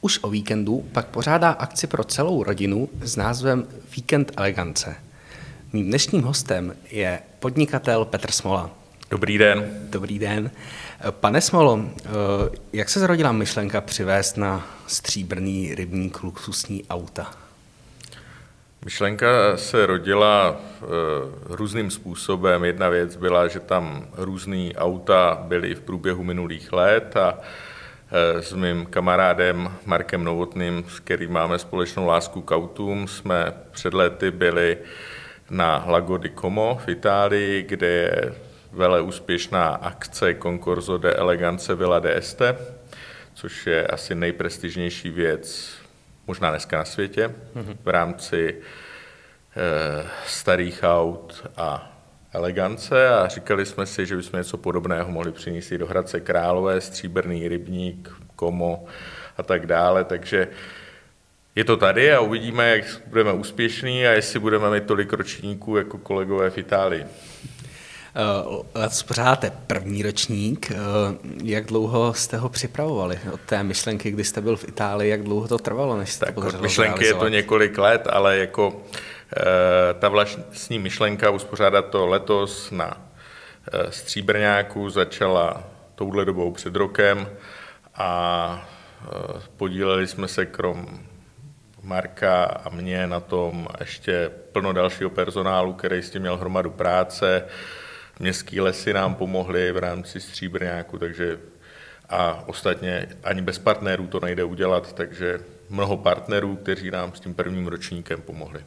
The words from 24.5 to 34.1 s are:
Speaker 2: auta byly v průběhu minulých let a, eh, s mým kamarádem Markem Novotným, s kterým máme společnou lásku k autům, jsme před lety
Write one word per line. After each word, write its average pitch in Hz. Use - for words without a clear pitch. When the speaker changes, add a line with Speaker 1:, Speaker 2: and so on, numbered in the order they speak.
Speaker 2:
auta 90
byly 87
v -
průběhu 92
minulých 87
let 101
a, 90
eh, 85
s 92
mým 87
kamarádem 90
Markem 87
Novotným, 87
s -
kterým 85
máme 85
společnou 90
lásku 85
k -
autům, 98
jsme 87
před -
lety 92